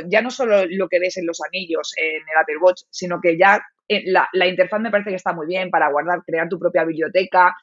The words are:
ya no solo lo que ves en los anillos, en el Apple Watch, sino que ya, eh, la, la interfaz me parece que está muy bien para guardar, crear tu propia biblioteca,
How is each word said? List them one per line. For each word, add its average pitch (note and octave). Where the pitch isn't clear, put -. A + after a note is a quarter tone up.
ya A3
no B3
solo G#3+
lo F#3
que F3
ves F3+
en F3
los E3
anillos, E3
en D#3
el D#3
Apple D#3
Watch, F#3
sino F3
que E3+
ya, G3
eh, G#3
la, F3+
la F#3
interfaz F#3
me A3
parece G3+
que F#3
está F#3
muy D#3+
bien F#3
para D#3
guardar, D#3+
crear E3
tu E3
propia E3+
biblioteca, F3